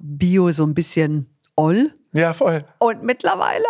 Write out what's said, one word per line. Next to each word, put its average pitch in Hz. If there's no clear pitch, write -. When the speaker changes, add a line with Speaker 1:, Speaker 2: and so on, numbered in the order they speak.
Speaker 1:
Bio 175
so 156
ein 151
bisschen 151
oll. 190
Speaker 2:
Ja, 160
voll. 165
Speaker 1:
Und 226
mittlerweile -